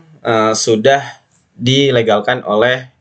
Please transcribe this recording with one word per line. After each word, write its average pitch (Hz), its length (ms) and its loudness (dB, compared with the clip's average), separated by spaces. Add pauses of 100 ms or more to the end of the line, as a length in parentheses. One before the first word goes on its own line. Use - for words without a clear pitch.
(220)
eh, 110 320 0
sudah 120 480 0 (560)
dilegalkan 123 880 0
oleh, 123 400 0 (140)